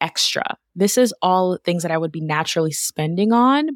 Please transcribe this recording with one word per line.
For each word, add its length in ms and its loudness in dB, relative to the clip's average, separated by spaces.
extra. 560 -4
This 240 2
is 240 4
all 420 2
things 200 -2
that 80 -2
I 60 0
would 120 -2
be 100 -8
naturally 520 -2
spending 600 -2
on," 440 4